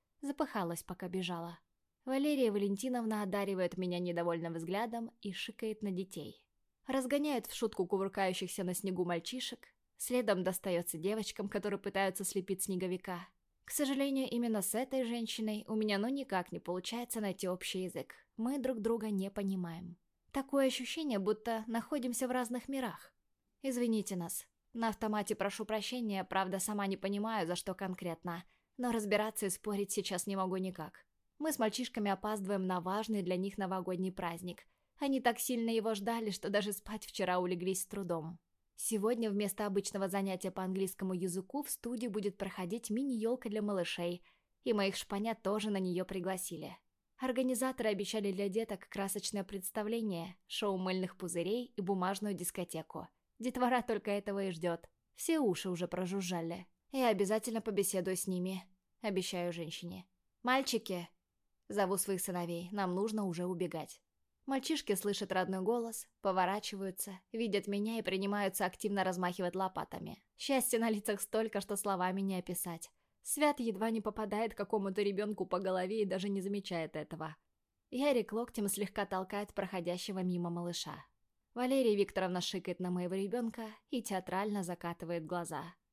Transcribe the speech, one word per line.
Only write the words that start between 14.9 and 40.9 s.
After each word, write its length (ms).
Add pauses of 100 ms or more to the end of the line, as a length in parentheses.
женщиной 600
у 80
меня 220
ну 100
никак 440
не 80
получается 600
найти 280
общий 360
язык. 300 (240)
Мы 220
друг 200
друга 300
не 220
понимаем. 680 (340)
Такое 360
ощущение, 500
будто 500
находимся 600
в 40
разных 360
мирах. 460 (500)
"Извините 520
нас. 300 (280)
На 160
автомате 440
прошу 320
прощения, 580
правда, 360
сама 280
не 100
понимаю, 500
за 80
что 180
конкретно, 720 (340)
но 140
разбираться 540
и 40
спорить 420
сейчас 360
не 80
могу 220
никак. 480 (340)
Мы 120
с 60
мальчишками 540
опаздываем 560
на 140
важный 420
для 140
них 200
новогодний 540
праздник. 560 (320)
Они 220
так 180
сильно 300
его 240
ждали, 360
что 200
даже 240
спать 320
вчера 340
улеглись 420
с 60
трудом". 500 (400)
Сегодня 520
вместо 360
обычного 440
занятия 420
по 120
английскому 500